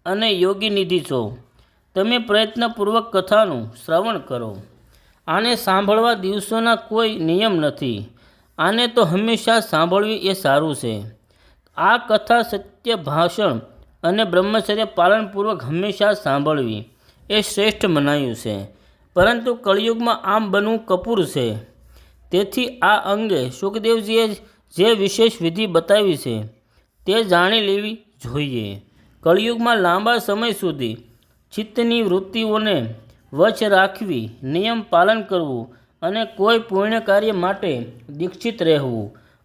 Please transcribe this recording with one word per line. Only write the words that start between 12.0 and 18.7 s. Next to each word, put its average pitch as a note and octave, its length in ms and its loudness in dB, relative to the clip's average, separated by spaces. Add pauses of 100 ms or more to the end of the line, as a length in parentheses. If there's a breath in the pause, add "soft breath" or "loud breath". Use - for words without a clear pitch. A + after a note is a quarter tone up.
સત્ય A3+ 520 -6
ભાષણ E3 640 0 (420)
અને G3+ 220 2
બ્રહ્મચર્ય G#3 600 0
પાલનપૂર્વક G3+ 800 0
હંમેશા F#3+ 480 0
સાંભળવી C#3 720 -2 (460 soft breath)
એ G#3+ 100 2
શ્રેષ્ઠ G#3 460 -2
મનાયું C#3+ 480 0
છે. G2+ 320 -8 (480 soft breath)